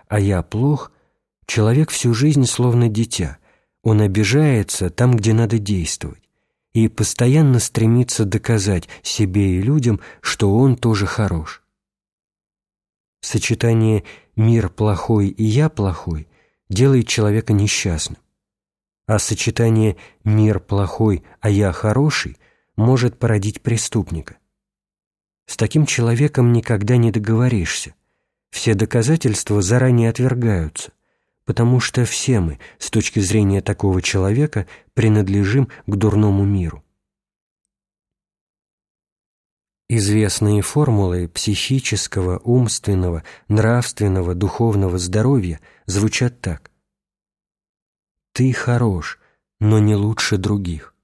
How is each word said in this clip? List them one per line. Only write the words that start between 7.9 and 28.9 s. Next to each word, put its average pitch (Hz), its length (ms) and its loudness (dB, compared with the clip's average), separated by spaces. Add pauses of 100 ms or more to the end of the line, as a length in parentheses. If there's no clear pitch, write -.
доказать 101 640 -2 (140)
себе 98 540 0
и 95 40 0
людям, 120 380 0 (220)
что 101 340 0
он 127 200 4
тоже 107 300 0
хорош. 87 560 -4 (1600)
Сочетание 113 840 0 (320)
"мир 113 340 2
плохой" 104 580 0
и 110 160 -4
"я 135 260 2
плохой" 87 580 -6 (420)
делает 123 380 2
человека 107 460 0
несчастным, 98 640 -2 (880)
а 107 140 0
сочетание 110 760 0 (260)
"мир 107 360 2
плохой, 101 640 -2 (160)
а 107 100 -2
я 101 220 2
хороший" 127 680 -2 (380)
может 120 440 2
породить 107 420 -2
преступника. - 760 -4 (1080)
С - 120 -14
таким 143 280 0
человеком 120 680 2
никогда 113 460 0
не 117 140 4
договоришься. 113 840 -2 (540)
Все - 260 -2
доказательства 110 840 0